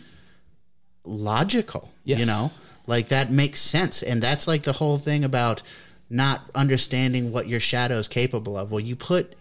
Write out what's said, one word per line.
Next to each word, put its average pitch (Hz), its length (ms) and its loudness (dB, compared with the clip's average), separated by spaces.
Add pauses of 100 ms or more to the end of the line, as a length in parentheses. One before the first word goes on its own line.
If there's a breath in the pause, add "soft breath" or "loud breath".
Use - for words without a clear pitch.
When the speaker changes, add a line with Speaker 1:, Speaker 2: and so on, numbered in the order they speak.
(1040 loud breath)
Speaker 1:
logical, 110 840 -2 (140)
Speaker 2:
Yes. 123 160 0
Speaker 1:
you 120 60 2
know, 110 260 0 (340 loud breath)
like, 117 220 2
that 135 220 2
makes 139 300 2
sense. - 420 0
And 120 200 0
that's, 139 240 0
like, 160 160 0
the 143 120 0
whole 147 240 0
thing 147 260 0
about 123 380 0 (480 loud breath)
not 131 320 0 (120)
understanding 127 760 2
what 123 160 -4
your 117 120 -2
shadow 123 380 0
is 107 100 -2
capable 117 480 -2
of. 101 140 -6
Well, 107 100 -2
you 117 160 -6
put - 440 -2